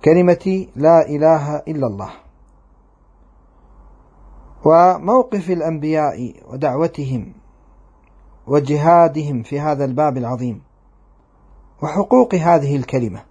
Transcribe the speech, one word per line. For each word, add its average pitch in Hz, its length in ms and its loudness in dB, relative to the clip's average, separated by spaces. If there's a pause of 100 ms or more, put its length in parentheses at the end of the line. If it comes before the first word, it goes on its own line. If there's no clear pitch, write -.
كلمة 180 680 2
لا 160 340 4
إله 151 460 0
إلا 147 320 -6
الله، 101 220 -10 (2500)
وموقف 185 840 2
الأنبياء 156 840 -4 (140)
ودعوتهم 135 880 -4 (1120)
وجهادهم 147 960 2
في 139 160 -8
هذا 147 260 -4
الباب 131 320 -2
العظيم، 123 440 -8 (1200)
وحقوق 196 540 0
هذه 160 400 2
الكلمة 120 560 -6